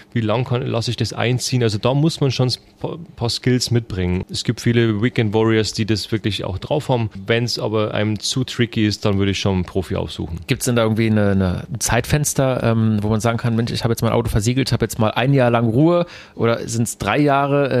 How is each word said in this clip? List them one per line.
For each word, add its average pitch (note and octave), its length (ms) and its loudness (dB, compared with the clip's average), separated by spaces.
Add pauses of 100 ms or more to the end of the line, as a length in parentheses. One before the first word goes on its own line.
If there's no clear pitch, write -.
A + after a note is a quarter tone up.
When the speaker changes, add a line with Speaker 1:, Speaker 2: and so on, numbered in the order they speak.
(140)
Speaker 1:
Wie A#2+ 80 0
lang A2 240 0
kann, B2 200 -2
lasse A2+ 240 -2
ich A2+ 80 -4
das A2 160 -2
einziehen? A#2+ 480 0
Also A2 160 2
da A#2+ 160 0
muss D3+ 280 2
man C#3 100 2
schon B2+ 160 0
ein A#2+ 60 0 (260)
paar, - 180 -8 (180)
paar A#2+ 140 -2
Skills B2 400 0
mitbringen. F#2 640 0
Es - 120 -6
gibt A#2 160 -2
viele A#2 400 2
Weekend A2+ 360 0
Warriors, A2 380 2
die A2+ 120 -2
das G2+ 260 -2
wirklich G#2+ 320 -4
auch F#2 140 -6
drauf - 320 -4
haben. A#2 220 0 (160)
Wenn's A#2 320 0
aber G#2+ 340 -2
einem G#2+ 260 0
zu - 240 -4
tricky A#2 440 0
ist, G#2 180 -2
dann G2 140 2
würde G2 140 2
ich - 60 -4
schon G2+ 140 0
einen F2+ 120 0
Profi F#2+ 300 -4
aufsuchen. F2 520 -6
Speaker 2:
Gibt's - 180 -2
denn B2 100 0
da A#2 60 4
irgendwie A2 300 2
eine, G#2 220 4
eine, F2+ 380 0
ein A2 80 -8
Zeitfenster, C3 840 0
ähm, A2 400 2
wo G#2+ 60 0
man A2 100 2
sagen A#2 180 0
kann, A#2 180 -2
"Mensch, A#2 160 -2
ich A2+ 120 -6
habe A#2 80 0
jetzt A#2 100 -2
mein A2+ 100 0
Auto A#2 200 0
versiegelt, B2 380 0
ich - 40 2
habe A#2 120 0
jetzt - 120 -6
mal A2 140 2
ein C3+ 240 2
Jahr B2 160 4
lang A#2+ 180 2
Ruhe", E3 380 2 (280)
oder A2+ 320 0
sind's A2+ 300 -4
drei G#2+ 220 0
Jahre? C#3+ 500 2 (120)